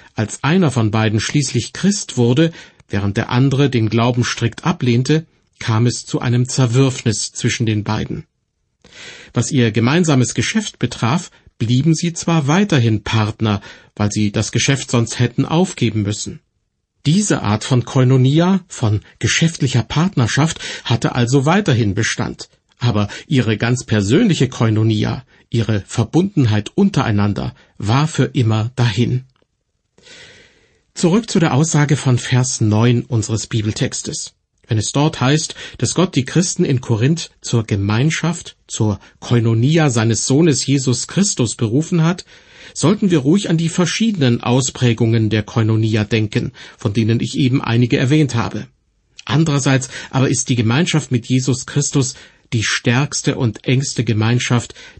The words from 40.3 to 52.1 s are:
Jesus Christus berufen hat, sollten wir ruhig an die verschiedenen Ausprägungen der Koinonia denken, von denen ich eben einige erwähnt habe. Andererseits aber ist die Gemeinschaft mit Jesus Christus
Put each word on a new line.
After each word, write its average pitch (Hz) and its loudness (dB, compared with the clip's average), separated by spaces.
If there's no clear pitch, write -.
Jesus 131 0
Christus 165 -2
berufen 156 0
hat, 175 -2
sollten 190 2
wir 165 4
ruhig 156 2
an 165 2
die 165 0
verschiedenen 170 0
Ausprägungen 117 0
der 107 0
Koinonia 110 0
denken, 113 -2
von 101 -4
denen 113 2
ich 131 -4
eben 131 2
einige 120 2
erwähnt 143 2
habe. 113 -4
Andererseits 139 0
aber 131 0
ist - -2
die - 0
Gemeinschaft 135 0
mit 120 -2
Jesus 127 -2
Christus 143 -2